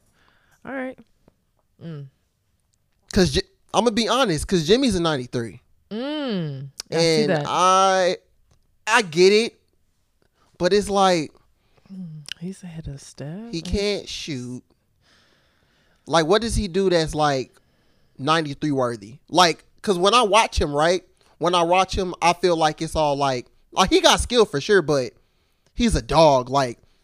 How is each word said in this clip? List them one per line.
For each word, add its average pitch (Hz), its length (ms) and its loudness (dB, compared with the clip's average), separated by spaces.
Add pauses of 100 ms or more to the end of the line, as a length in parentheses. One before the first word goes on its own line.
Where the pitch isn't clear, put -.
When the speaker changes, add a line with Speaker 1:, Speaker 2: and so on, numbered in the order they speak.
(640)
Speaker 1:
All 254 80 -12
right. 262 240 -12 (840)
Mm. 147 260 -14 (1040)
Speaker 2:
'Cause 175 180 2
Ji-, 160 120 -2 (300)
I'ma 226 180 2
be 214 180 -2
honest, 214 380 0
'cause 170 200 0
Jimmy's 233 280 2
a 175 40 -2
ninety-three. 127 600 -6 (300)
Speaker 1:
Mm. 202 760 -8 (220)
I - 60 -6
see 160 240 2
Speaker 2:
And 147 80 0
Speaker 1:
that. 147 180 -2
Speaker 2:
I, 185 680 2 (680)
I 226 160 2
get 180 280 4
it, 214 280 2 (1000)
but 180 160 0
it's 202 160 0
like 190 420 2 (640)
Speaker 1:
Mm, 160 300 -16 (180)
he's 190 220 -12
ahead 165 260 -14
of 139 100 -14
Steph. 170 520 -16
Speaker 2:
he 165 80 -8
Speaker 1:
He's - 20 -8
Speaker 2:
can't 202 480 -4
shoot. 123 520 -10 (1400)
Like, 156 200 2
what 208 160 2
does 220 140 -6
he 214 120 -2
do 185 220 0
that's, 160 260 0
like, 143 400 -2 (640)
ninety-three 151 540 -2
worthy? 120 480 -4 (100)
Like, 170 340 2 (180)
'cause 190 160 -2
when 196 160 4
I 247 100 4
watch 190 360 2
him, 147 160 -2
right? 165 280 2 (340)
When 175 180 0
I 175 80 2
watch 185 340 2
him, 185 240 -4
I 175 120 2
feel 175 240 0
like 156 240 0
it's 160 160 -8
all, 147 180 0
like, 135 320 -2 (240)
like, 185 180 2
he 339 120 4
got 233 180 4
skill 240 240 2
for - 160 -2
sure, 196 220 2
but 139 320 -2 (600)
he's 226 200 0
a 131 60 0
dog. 135 480 4
Like, 131 280 -2 (260)